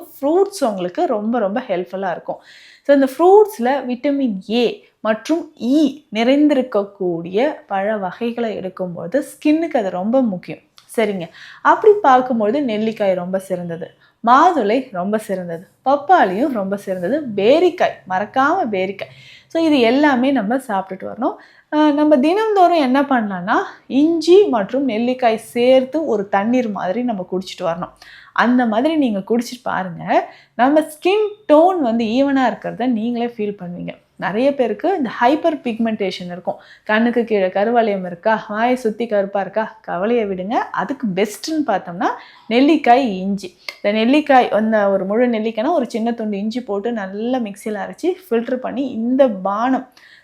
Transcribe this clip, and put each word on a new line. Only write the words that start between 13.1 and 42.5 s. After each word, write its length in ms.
ரொம்ப 240
சிறந்தது, 480
மாதுளை 520
ரொம்ப 280
சிறந்தது, 460
பப்பாளியும் 680
ரொம்ப 240
சிறந்தது, 400
பேரிக்காய், 640
மறக்காம 640
பேரிக்காய். 440
So, 140
இது 200
எல்லாமே 520
நம்ம 260
சாப்பிட்டுட்டு 480
வரணும். 280
அஹ், 200
நம்ம 240
தினம்தோறும் 680
என்ன 180
பண்ணலாம்னா, 560
இஞ்சி 460
மற்றும் 400
நெல்லிக்காய் 580
சேர்த்து 600
ஒரு 220
தண்ணீர் 420
மாதிரி 320
நம்ம 240
குடிச்சிட்டு 400
வரணும். 280
அந்த 320
மாதிரி 300
நீங்க 240
குடிச்சிட்டு 440
பாருங்க, 400
நம்ம 300
ஸ்கின் 380
டோன் 340
வந்து 300
ஈவனா 360
இருக்கிறத 440
நீங்களே 380
ஃபீல் 300
பண்ணுவீங்க. 360
நிறைய 380
பேருக்கு 400
இந்த 160
ஹைப்பர் 480
பிக்மெண்டேஷன் 720
இருக்கும், 280
கண்ணுக்கு 400
கீழே 240
கருவளையம் 580
இருக்கா, 360
வாயை 340
சுத்தி 300
கருப்பா 340
இருக்கா, 240
கவலையை 460
விடுங்க. 300
அதுக்கு 420
பெஸ்ட்னு 500
பார்த்தோம்னா 440